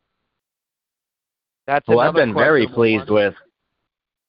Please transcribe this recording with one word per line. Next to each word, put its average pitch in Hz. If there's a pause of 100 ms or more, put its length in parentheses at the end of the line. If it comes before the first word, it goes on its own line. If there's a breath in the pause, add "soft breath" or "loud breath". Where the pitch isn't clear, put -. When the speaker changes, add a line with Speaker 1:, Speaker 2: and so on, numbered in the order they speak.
(1700)
Speaker 1:
That's 143
Speaker 2:
Who 117
I've 123
Speaker 1:
another 151
Speaker 2:
been 107
very 127
Speaker 1:
questionable -
Speaker 2:
pleased 110
Speaker 1:
one. 104
Speaker 2:
with. 95 (960)